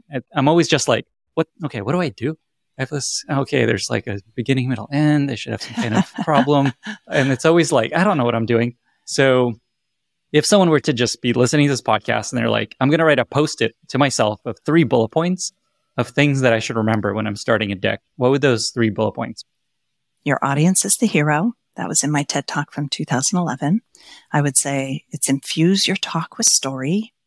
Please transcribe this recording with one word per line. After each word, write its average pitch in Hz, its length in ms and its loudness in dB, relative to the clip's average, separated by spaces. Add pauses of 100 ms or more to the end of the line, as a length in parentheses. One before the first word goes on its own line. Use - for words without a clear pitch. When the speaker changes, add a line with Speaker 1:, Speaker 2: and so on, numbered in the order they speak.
(140)
Speaker 1:
I, 131 80 -6 (120)
I'm 139 140 0
always 165 200 4
just 147 200 0
like, 120 180 0 (280)
"What? 160 140 -2 (180)
Okay, 127 160 -6
what 104 100 -4
do 175 100 -2
I 160 80 -2
do? 131 280 -8 (400)
I 131 60 -4
have 131 60 -8
this, - 400 -6
okay, 135 360 0
there's, 113 240 -2
like, 117 180 -4
a 101 120 -8 (160)
beginning, 127 340 -2
middle, 123 240 -6
end. 147 360 2
They 123 60 -6
should - 160 -8
have 113 100 -6
some - 140 -14
kind 160 220 -2
of 190 160 2
Speaker 2:
<laughs> 208 100 -6
Speaker 1:
problem." 139 480 2 (400)
And 139 200 2
it's 131 140 -2
always 165 260 4
like, 120 220 2
"I 175 100 2
don't 196 140 2
know 127 80 0
what 117 100 0
I'm 113 100 -2
doing." 117 300 0 (300)
So 127 480 2 (800)
if 151 140 2
someone 190 240 4
were 156 120 4
to 151 120 0
just 117 300 -2
be 123 100 2
listening 127 320 4
to 143 80 2
this 120 80 -4
podcast 110 500 -2
and 131 80 -4
they're 117 120 0
like, 110 280 -2
"I'm 135 120 2
gonna 160 140 2
write 147 140 4
a 120 60 2
Post-it 143 500 -2 (120)
to - 100 -4
myself 120 480 0
of 117 100 -8 (120)
three 160 160 4
bullet 117 260 2
points 180 420 -2 (460)
of 131 100 -2
things 143 340 2
that 123 120 4
I 113 60 2
should 113 180 -4
remember 107 380 0
when 107 120 -4
I'm 104 80 -6
starting 107 380 0
a - 20 -8
deck," 101 240 -2 (160)
what 127 160 2
would 139 100 2
those 123 280 2
three 113 220 0
bullet 107 220 -2
points? - 300 -10 (840)
Speaker 2:
Your 143 180 0
audience 151 420 2
is 202 120 -2
the 233 100 2
hero. 156 460 0 (240)
That - 100 -6
was - 160 -2
in 143 80 -2
my 143 120 0
ted 143 220 -4
Talk - 280 -6
from 147 160 -6
two - 160 -8
thousand 135 340 -2
eleven. 160 420 -2 (500)
I 151 100 2
would 143 160 0
say 139 520 -4
it's - 200 -4
infuse 170 580 0
your 185 80 0
talk - 420 -8
with 226 80 0
story. 139 680 -2 (140)